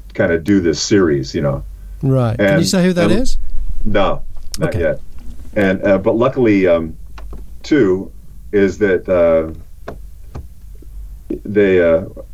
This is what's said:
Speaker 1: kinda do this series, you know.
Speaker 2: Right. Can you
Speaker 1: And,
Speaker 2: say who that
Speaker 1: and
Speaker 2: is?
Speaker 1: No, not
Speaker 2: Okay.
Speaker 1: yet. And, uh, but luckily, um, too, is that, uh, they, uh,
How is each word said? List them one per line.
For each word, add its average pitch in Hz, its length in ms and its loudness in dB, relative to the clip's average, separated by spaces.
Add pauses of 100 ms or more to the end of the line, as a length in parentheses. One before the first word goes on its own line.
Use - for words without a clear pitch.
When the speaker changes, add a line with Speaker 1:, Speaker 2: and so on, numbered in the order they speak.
(160)
Speaker 1:
kinda 87 240 0
do 98 200 2
this 82 220 -2
series, 78 540 0
you 80 60 -2
know. 69 220 -2 (380)
Speaker 2:
Right. 127 380 2
Can 98 80 2
you - 80 4
Speaker 1:
And, 170 120 2
Speaker 2:
say 185 160 2
who 185 100 2
that 170 180 2
Speaker 1:
and 214 100 4
Speaker 2:
is? - 160 6 (480)
Speaker 1:
No, 101 380 2 (340)
not - 120 0
Speaker 2:
Okay. - 100 -2
Speaker 1:
yet. - 220 0 (540)
And, 95 280 0
uh, 98 160 4
but 110 160 0
luckily, 117 520 2
um, 82 300 0 (640)
too, 95 500 2 (400)
is 98 280 2
that, 95 280 0
uh, 82 460 2 (1900)
they, 98 360 2
uh, 82 240 2 (280)